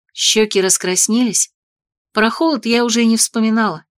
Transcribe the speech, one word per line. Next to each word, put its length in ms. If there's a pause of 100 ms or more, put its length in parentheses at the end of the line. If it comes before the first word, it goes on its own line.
(140)
Щеки 460
раскраснелись. 920 (640)
Про 160
холод 360
я 200
уже 180
и 20
не 120
вспоминала. 680 (140)